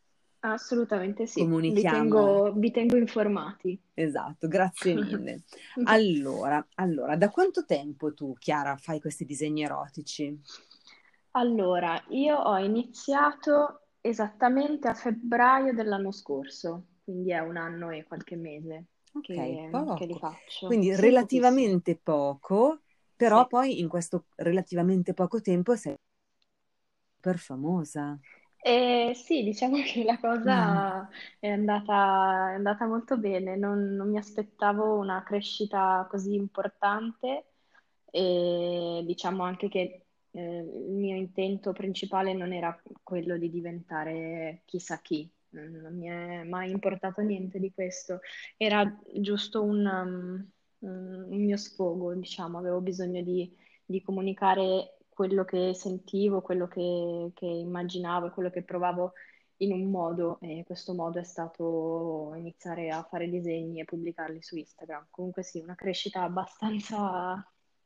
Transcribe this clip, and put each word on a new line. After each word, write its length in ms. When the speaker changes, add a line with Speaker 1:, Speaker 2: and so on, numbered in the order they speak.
Speaker 1:
Assolutamente 880
sì. 140
Vi 20
Speaker 2:
comunichiamo. 520
Speaker 1:
tengo, 580
vi 180
tengo 240
informati. 840
Speaker 2:
Esatto, 540
grazie 480
Speaker 1:
<laughs> 0
Speaker 2:
mille. 480
Allora, 840
allora, 420
da 120
quanto 360
tempo 480
tu, 260
Chiara, 380
fai 240
questi 240
disegni 380
erotici? 760
Speaker 1:
Allora, 800
io 280
ho 200
iniziato 1300
esattamente 880
a 60
febbraio 800
dell'anno 380
scorso, 760
quindi 280
è 80
un 180
anno 340
e 120
qualche 320
mese 500
Speaker 2:
Ok, 140
Speaker 1:
che, 440
Speaker 2:
poco. 260
Speaker 1:
che 100
li 120
faccio. 500
Speaker 2:
Quindi 280
Speaker 1:
Sì, 60
Speaker 2:
relativamente 960
Speaker 1:
pochissimo. 420
Speaker 2:
poco, 420
però 260
Speaker 1:
Sì. 60
Speaker 2:
poi 320
in 100
questo 360
relativamente 800
poco 280
tempo 340
sei 200
super 220
famosa. 800
Speaker 1:
Eh, 540
sì, 280
diciamo 400
che 200
la 160
cosa 840
Speaker 2:
Mm. 60
Speaker 1:
è 100
andata, 1040
è 40
andata 300
molto 320
bene, 380
non, 400
non 140
mi 80
aspettavo 800
una 260
crescita 840
così 260
importante 1120
e 960
diciamo 380
anche 260
che, 360
eh, 280
il 340
mio 220
intento 560
principale 600
non 200
era 240
quello 340
di 120
diventare 1160
chissà 340
chi, 300
mm, 260
non 160
mi 100
è 360
mai 280
importato 500
niente 380
di 140
questo, 460
era 260
giusto 500
un, 220
um, 640
un 140
mio 120
sfogo, 560
diciamo, 440
avevo 240
bisogno 400
di, 300
di 160
comunicare 920
quello 340
che 300
sentivo, 680
quello 260
che, 680
che 120
immaginavo 840
e 40
quello 180
che 140
provavo 480
in 160
un 180
modo, 480
e 260
questo 280
modo 260
è 60
stato 1080
iniziare 540
a 140
fare 260
disegni 520
e 40
pubblicarli 560
su 140
Instagram. 540
Comunque 340
sì, 160
una 160
crescita 480
abbastanza, 1200